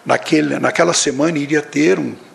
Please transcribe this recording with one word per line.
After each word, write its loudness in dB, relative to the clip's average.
naquele, 0
naquela 2
semana 0
iria -2
ter 2
um, -6